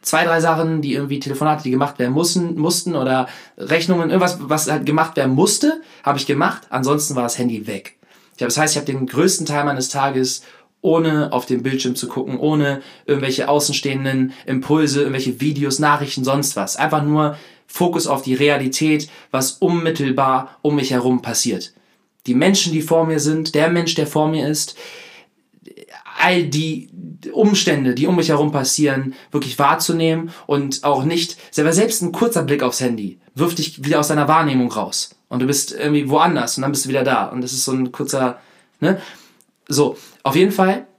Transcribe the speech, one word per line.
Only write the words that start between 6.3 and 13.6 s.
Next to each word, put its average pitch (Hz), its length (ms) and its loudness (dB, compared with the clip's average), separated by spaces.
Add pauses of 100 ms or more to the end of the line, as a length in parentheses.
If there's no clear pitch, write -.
Ansonsten 139 460 -2
war 123 80 0
das 117 160 -4
Handy 110 260 -4
weg. 104 320 -12 (420)
Ja, 123 60 -4
das 113 120 -2
heißt, 151 180 2
ich - 20 -2
hab 147 80 -6
den 131 220 -4
größten 165 400 0
Teil 147 160 -2
meines 135 260 -2
Tages 135 540 -2 (380)
ohne 160 500 2
auf 123 160 -2
den 127 160 -2
Bildschirm 131 320 -2
zu 127 120 -8
gucken, 131 300 -6
ohne 147 440 0 (240)
irgendwelche 135 440 -2
außenstehenden 135 840 0 (120)